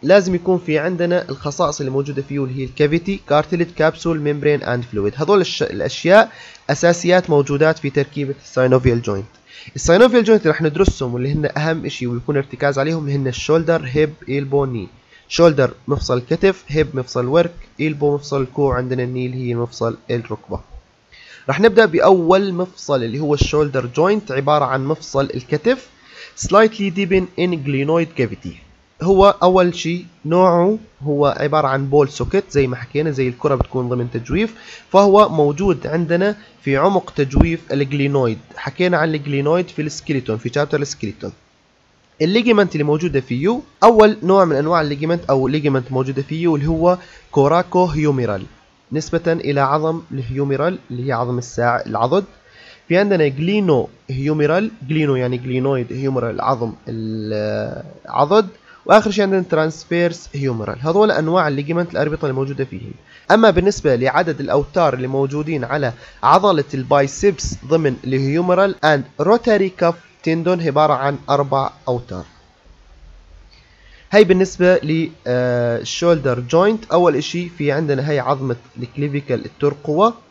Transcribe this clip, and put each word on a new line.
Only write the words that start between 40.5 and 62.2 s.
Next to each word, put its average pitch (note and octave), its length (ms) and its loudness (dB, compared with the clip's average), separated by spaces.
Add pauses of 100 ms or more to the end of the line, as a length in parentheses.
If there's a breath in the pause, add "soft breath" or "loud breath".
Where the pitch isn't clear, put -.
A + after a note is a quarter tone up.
شابتر D3 260 -2
السكيلتون. G2+ 500 -10 (920)
الليجمنت G#3 500 4
اللي D3+ 120 -2
موجودة D3+ 360 0
فيه D3+ 420 -2 (220)
أول G#3+ 400 6
نوع F#3+ 220 4
من D#3+ 100 0
أنواع D#3+ 260 2
الليجمنت D#3 480 -4
أو C3+ 180 2
ليجمنت C3+ 440 0
موجودة C3 300 -2
فيه D#3+ 260 -4
واللي D3 200 0
هو E3+ 300 2 (340 loud breath)
كوراكو F3 540 2
هيوميرال C#3 580 -2 (480)
نسبة D#3+ 360 -4
إلى C#3+ 340 0
عظم D#3 400 0 (100)
الهيوميرال C#3 680 -4 (120)
اللي B2 160 -8
هي C#3 40 -4
عظم A#2+ 260 -2
الساع-، A#2+ 480 -2
العضد. A#2+ 380 0 (640 loud breath)
في E3+ 100 2
عندنا F#3+ 300 2
جلينو D#3+ 640 0 (200)
هيوميرال، D3+ 640 0 (160)
جلينو D3+ 280 0
يعني B2+ 220 -2
جلينويد B2+ 560 -2
هيوميرال B2 480 -4
عظم A#2 320 -2 (140)
العضد. A2 1600 -2 (380 soft breath)
وآخر G#3 260 4
شيء G3+ 120 0
عندنا F#3+ 180 0
ترانسفيرس E3+ 920 -2
هيوميرال. A#2 480 -4
هذول F#3+ 300 2
أنواع D#3+ 360 0
الليجمنت D#3+ 440 -4
الأربطة D3+ 300 -2